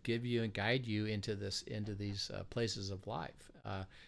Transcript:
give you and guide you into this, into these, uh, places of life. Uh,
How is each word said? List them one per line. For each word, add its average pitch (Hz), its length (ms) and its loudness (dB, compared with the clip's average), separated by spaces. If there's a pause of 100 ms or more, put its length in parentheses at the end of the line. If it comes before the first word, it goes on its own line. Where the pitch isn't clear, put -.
give 117 200 2
you 117 200 4
and 107 100 0
guide 117 320 4
you 107 200 4
into 107 280 2
this, 101 280 -2
into 107 320 -2
these, 101 360 -2
uh, 95 200 -4
places 101 400 0
of 95 180 -4
life. - 420 -6 (140)
Uh, 98 180 -2 (260)